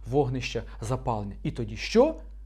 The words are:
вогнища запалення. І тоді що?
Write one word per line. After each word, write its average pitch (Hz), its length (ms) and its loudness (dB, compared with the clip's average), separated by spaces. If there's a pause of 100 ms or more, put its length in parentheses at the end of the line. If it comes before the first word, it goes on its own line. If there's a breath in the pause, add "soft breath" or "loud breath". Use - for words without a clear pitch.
вогнища 127 540 0 (180 loud breath)
запалення. 110 600 -2
І 151 80 -2
тоді 113 260 -6
що? 269 380 6 (300)